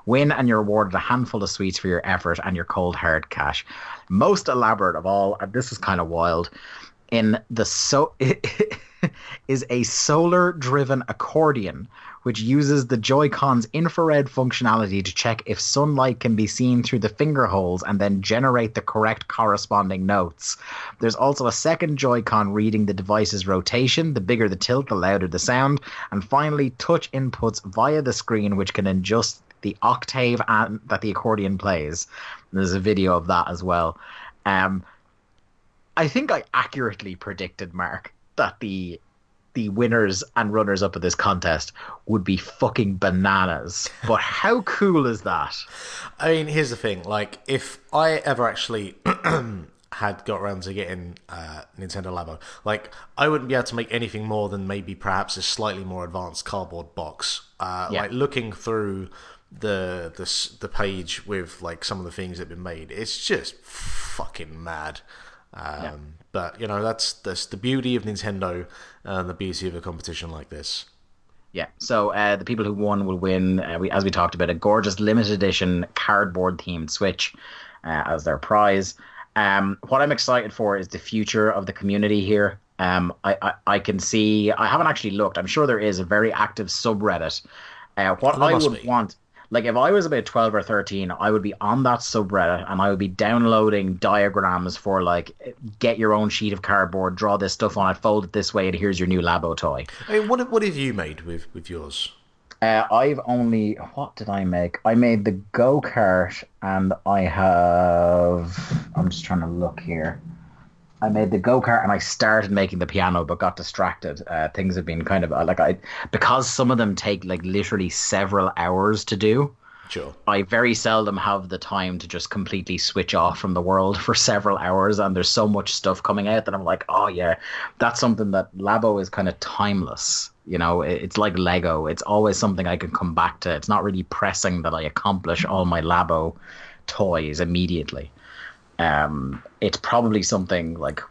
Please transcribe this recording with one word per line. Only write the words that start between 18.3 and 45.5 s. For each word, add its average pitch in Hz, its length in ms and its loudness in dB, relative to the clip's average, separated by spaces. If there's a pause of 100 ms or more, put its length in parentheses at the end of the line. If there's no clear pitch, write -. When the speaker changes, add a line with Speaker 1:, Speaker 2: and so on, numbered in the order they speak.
Speaker 1:
the 107 60 0
correct 110 480 0
corresponding 101 800 2
notes. 95 500 0 (420)
There's 113 160 2
also 135 320 0
a 113 60 2
second 160 460 0
Joy-Con 117 540 2
reading 107 340 2
the 98 80 0
device's 98 520 0
rotation. 127 680 2
The 120 60 0
bigger 110 280 2
the 92 80 0
tilt, 127 320 0
the 110 80 -2
louder 92 320 2
the 85 100 -4
sound. 135 420 2 (300)
And 101 140 -4
finally, 143 460 2
touch - 420 0
inputs 123 500 -2
via 123 400 2
the 127 100 0
screen, 104 440 0
which 98 180 -2
can 98 140 0
adjust 95 520 0 (220)
the 101 200 -4
octave 120 640 2
an-, 107 380 2
that 104 160 -2
the 107 100 -2
accordion 98 460 0
plays. 85 500 -2 (440)
There's 95 200 0
a 95 80 0
video 95 360 4
of 85 120 -2
that 90 200 2
as 87 140 -6
well. 85 340 0 (480)
Um, 95 380 2 (1160)
I 160 120 2
think 269 220 -2
I 156 120 0 (100)
accurately 110 600 -4
predicted, 92 580 -10
Mark, 90 400 -8 (240)
that - 240 0
the, 92 400 -8 (540)
the 107 160 -2
winners 107 520 2 (140)
and 110 160 0
runners-up 101 420 2
of 90 60 -8
this 87 140 0
contest 90 580 0 (320)
would 107 180 0
be 95 140 2
fucking 101 640 -2
bananas. 92 920 0 (180)
But 113 140 2
how 233 420 0
cool 175 440 2
is 113 160 -4
that? 82 340 -4 (640)